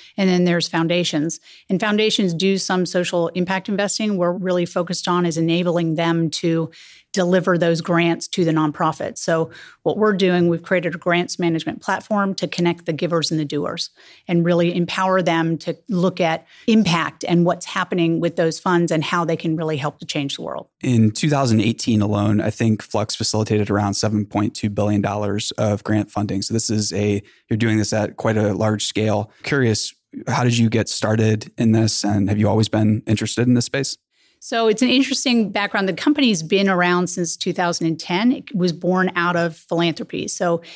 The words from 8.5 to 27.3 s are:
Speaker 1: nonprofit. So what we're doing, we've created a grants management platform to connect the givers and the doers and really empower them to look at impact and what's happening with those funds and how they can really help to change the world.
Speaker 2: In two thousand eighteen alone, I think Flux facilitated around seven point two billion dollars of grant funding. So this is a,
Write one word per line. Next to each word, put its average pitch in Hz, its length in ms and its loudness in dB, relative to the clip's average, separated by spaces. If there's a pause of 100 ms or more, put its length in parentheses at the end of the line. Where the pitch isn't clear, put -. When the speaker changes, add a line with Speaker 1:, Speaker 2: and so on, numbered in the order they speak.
Speaker 1:
nonprofit. 156 640 -2
So 165 320 0 (320)
what 165 160 0
we're 214 160 4
doing, 180 340 2
we've 170 140 0
created 175 320 -2
a 170 40 -10
grants 175 400 -2
management 165 440 -2
platform 196 540 -2
to 170 120 -4
connect 175 380 -2
the 165 80 -4
givers 165 360 -2
and 156 80 0
the 151 60 -2
doers 147 460 -6 (360)
and 170 200 2
really 175 280 2
empower 185 460 0
them 165 380 0
to - 180 -8 (140)
look 180 320 0
at 160 240 0 (200)
impact 170 600 2
and 175 160 4
what's 175 220 0
happening 170 520 0
with 165 180 -2
those 165 220 0
funds 170 320 2
and 160 140 0
how 175 220 -2
they 165 100 0
can 160 200 -2
really 160 200 -2
help 147 220 -6
to - 80 -16
change 139 300 -6
the - 60 -12
world. 69 260 -10 (120)
Speaker 2:
In 113 300 4
two 151 180 0
thousand 135 320 2
eighteen 113 400 0
alone, 104 400 2
I 107 80 -2
think 107 340 0
Flux - 320 -2
facilitated 107 540 0
around 101 240 2
seven 104 320 0
point 104 300 -2
two 110 160 -4
billion 104 320 0
dollars 101 500 -2
of 104 320 0
grant 107 260 0
funding. 98 300 -2
So 113 140 -4
this 113 160 -2
is 107 240 -2
a, 101 280 0 (280)